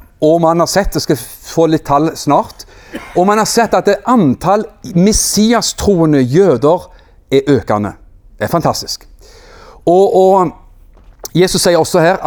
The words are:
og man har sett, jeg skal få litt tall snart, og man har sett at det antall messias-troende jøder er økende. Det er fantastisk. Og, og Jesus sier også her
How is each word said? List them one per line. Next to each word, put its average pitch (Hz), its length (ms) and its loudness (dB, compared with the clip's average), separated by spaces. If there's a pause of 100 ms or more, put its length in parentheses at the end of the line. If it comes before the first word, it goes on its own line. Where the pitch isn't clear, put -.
(200)
og 160 240 2
man 165 160 2
har 156 80 0
sett, - 280 -2
jeg 143 100 -6
skal 151 140 0
få - 520 -4
litt 156 160 -2
tall 147 280 0
snart, - 500 -4 (500)
og 180 120 2
man 214 120 2
har 196 80 -2
sett 226 280 0
at 185 120 0
det 202 200 0
antall 196 580 0 (260)
messias-troende 190 1300 0
jøder 147 640 2 (460)
er 139 240 0
økende. 104 380 -4 (420)
Det - 80 -6
er - 80 -4
fantastisk. - 560 -4 (800)
Og, 185 300 2
og 190 360 2 (840)
Jesus 180 280 0
sier 175 160 2
også 160 240 0
her 185 220 0